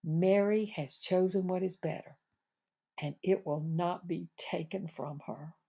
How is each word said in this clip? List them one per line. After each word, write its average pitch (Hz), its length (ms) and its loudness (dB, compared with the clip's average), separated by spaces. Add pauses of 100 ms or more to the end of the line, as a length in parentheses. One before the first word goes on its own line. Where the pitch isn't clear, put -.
Mary 202 600 4
has 156 300 -6
chosen 185 520 2
what 185 160 0
is 185 120 -2
better, - 420 -6 (760)
and 147 240 -6
it - 240 2
will 151 160 0
not 170 460 0
be 170 300 -4
taken 170 500 -6
from 147 400 -8
her. 147 280 -10 (140)